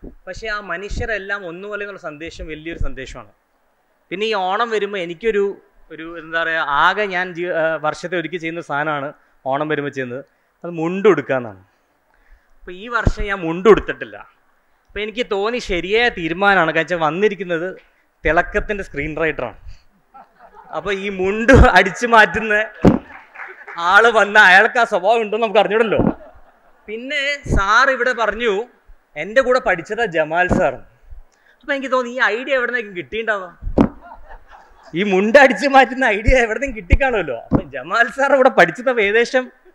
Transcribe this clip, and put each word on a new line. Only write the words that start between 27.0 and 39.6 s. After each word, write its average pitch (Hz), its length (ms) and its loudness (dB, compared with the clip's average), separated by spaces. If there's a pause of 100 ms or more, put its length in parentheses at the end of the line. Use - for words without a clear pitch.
സാർ 220 340 4
ഇവിടെ 254 240 0
പറഞ്ഞു, 214 500 -2 (520)
"എൻ്റെ 202 260 0
കൂടെ 254 180 2
പഠിച്ചതാ 208 460 -2
ജമാൽ 165 420 0
സാർ." 170 260 0 (880)
അപ്പോൾ 294 120 -6
എനിക്ക് 262 180 -6
തോന്നി 254 180 -2
ഈ 254 160 -8
ഐഡിയ 254 300 -2
എവിടെ 240 160 -2
നിന്നേക്കും 208 260 -8
കിട്ടിയിട്ടുണ്ടാവുക? 202 640 -6 (1400)
ഈ 185 80 0
മുണ്ട് 208 340 2
അടിച്ചു 269 300 6
മാറ്റുന്ന 262 380 4
ഐഡിയ 226 300 2
എവിടെ 233 240 0
നിന്നും 262 180 -8
കിട്ടിക്കാണുമല്ലോ. 185 600 0
അപ്പം 139 340 -4
ജമാൽ 180 360 -2
സാർ 269 280 2
ഇവിടെ 262 140 4
പഠിച്ചത് 240 500 2
ഏകദേശം 233 520 0 (240)